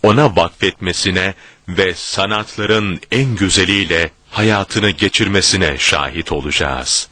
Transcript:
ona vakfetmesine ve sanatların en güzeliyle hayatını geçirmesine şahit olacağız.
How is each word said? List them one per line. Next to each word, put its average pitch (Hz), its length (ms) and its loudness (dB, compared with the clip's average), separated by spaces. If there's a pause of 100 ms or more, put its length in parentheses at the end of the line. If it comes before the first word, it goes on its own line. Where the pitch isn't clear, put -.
ona 110 320 4
vakfetmesine 92 960 0 (340)
ve 92 260 2
sanatların 104 1080 -2 (100)
en 127 240 0
güzeliyle 90 760 0 (200)
hayatını 104 580 0
geçirmesine 95 880 0
şahit 76 540 -2
olacağız. 71 800 -2